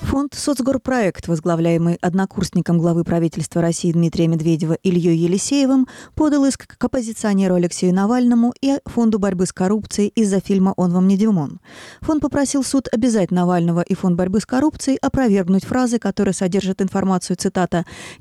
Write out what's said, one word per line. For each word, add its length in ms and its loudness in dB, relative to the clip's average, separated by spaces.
Фонд 320 -2
«Соцгорпроект», 920 -2
возглавляемый 680 0
однокурсником 800 0
главы 260 2
правительства 600 -2
России 280 0
Дмитрия 360 2
Медведева 560 0
Ильей 340 2
Елисеевым, 720 2
подал 320 2
иск 320 -4
к 60 -6
оппозиционеру 720 0
Алексею 400 0
Навальному 640 2
и 240 0
Фонду 320 0
борьбы 300 0
с 60 -8
коррупцией 560 -2
из-за 300 0
фильма 380 0
«Он 140 2
вам 160 4
не 100 4
Димон». 420 0
Фонд 200 0
попросил 420 0
суд 280 -2
обязать 400 0
Навального 500 2
и 140 -2
Фонд 200 0
борьбы 240 0
с 60 -8
коррупцией 560 -2
опровергнуть 640 0
фразы, 320 0
которые 380 -2
содержат 480 -2
информацию, 540 -2
цитата, 460 -2